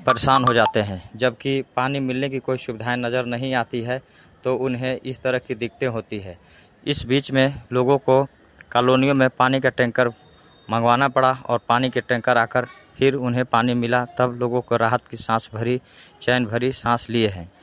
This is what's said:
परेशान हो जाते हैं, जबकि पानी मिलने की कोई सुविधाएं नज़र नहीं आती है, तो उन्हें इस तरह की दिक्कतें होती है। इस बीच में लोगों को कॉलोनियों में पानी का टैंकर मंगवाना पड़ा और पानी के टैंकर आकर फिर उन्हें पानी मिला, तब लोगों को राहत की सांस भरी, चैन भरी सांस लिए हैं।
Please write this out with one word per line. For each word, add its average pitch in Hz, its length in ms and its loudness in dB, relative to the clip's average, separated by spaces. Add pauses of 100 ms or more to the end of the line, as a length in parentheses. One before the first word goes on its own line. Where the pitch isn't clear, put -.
परेशान 131 380 2
हो 123 100 2
जाते 113 280 4
हैं, 98 340 -6
जबकि 127 460 -2 (140)
पानी 135 240 -2
मिलने 131 300 -2
की 135 100 -6
कोई 131 180 -4
सुविधाएं 117 400 -6
नज़र 123 280 -2
नहीं 123 300 -4
आती 120 260 -2
है, 123 200 -6 (420)
तो 127 140 -2
उन्हें 127 440 -4
इस 131 200 -10
तरह 127 160 -2
की 123 180 -8
दिक्कतें 120 320 -4
होती 110 320 -6
है। 95 180 -14 (460)
इस 143 220 -4
बीच 135 260 -2
में 135 300 2 (120)
लोगों 127 260 4
को 135 240 2 (500)
कॉलोनियों 131 400 4
में 131 160 4
पानी 131 300 2
का 131 100 0
टैंकर 120 400 0 (580)
मंगवाना 120 420 2
पड़ा 131 220 4 (140)
और 120 240 -2
पानी 127 200 2
के 120 120 -2
टैंकर 120 360 0
आकर 120 280 0 (320)
फिर 135 180 2
उन्हें 123 300 -2
पानी 120 300 2
मिला, 120 340 0
तब 123 300 -2
लोगों 123 220 -2
को 120 160 0
राहत 113 300 0
की 113 100 -14
सांस - 360 -4
भरी, 117 260 -4 (420)
चैन 123 240 2
भरी 120 280 -2
सांस 120 360 -2
लिए 113 180 2
हैं। 90 220 -10 (140)